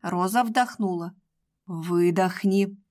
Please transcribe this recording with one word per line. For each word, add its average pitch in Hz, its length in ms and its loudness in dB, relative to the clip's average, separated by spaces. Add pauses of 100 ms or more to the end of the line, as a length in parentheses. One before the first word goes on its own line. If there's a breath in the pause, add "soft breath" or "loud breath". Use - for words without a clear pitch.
Роза 185 360 0
вдохнула. 214 680 -2 (520)
«Выдохни». 180 1080 0 (140)